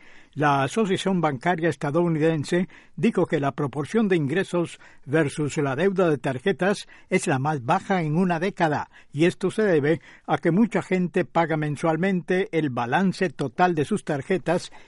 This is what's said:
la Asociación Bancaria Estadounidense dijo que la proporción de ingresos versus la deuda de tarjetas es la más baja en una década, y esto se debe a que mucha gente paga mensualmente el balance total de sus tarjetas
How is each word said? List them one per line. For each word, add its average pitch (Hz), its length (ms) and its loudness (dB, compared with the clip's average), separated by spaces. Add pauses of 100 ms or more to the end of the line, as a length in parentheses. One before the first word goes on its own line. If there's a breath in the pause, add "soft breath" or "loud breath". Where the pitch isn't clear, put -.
(320 loud breath)
la 139 300 2
Asociación 190 580 0
Bancaria 160 480 0
Estadounidense 160 1000 0 (300 loud breath)
dijo 175 300 2
que 156 140 -2
la 139 120 0
proporción 151 560 -2
de 185 80 2
ingresos 165 640 -2 (240 loud breath)
versus 147 540 -2
la 135 180 0
deuda 180 320 2
de 151 80 2
tarjetas 180 720 -2 (220 loud breath)
es 185 160 0
la 147 120 0
más 143 240 -2
baja 180 380 0
en 156 160 -2
una 175 240 0
década, 170 480 -2 (240 loud breath)
y 151 140 2
esto 180 240 0
se 220 140 -2
debe 156 360 2 (260 loud breath)
a 151 120 0
que 175 120 0
mucha 190 300 2
gente 180 460 -2
paga 160 320 0
mensualmente 165 960 0
el 156 180 0
balance 151 580 0
total 175 460 0
de 151 100 0
sus 202 180 -4
tarjetas 165 680 -2 (160 loud breath)